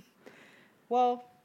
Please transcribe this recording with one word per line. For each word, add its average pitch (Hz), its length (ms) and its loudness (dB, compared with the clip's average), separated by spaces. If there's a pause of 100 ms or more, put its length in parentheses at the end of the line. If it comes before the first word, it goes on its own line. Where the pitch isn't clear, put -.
(240)
<laughs> - 640 -20
well, 247 400 0 (160)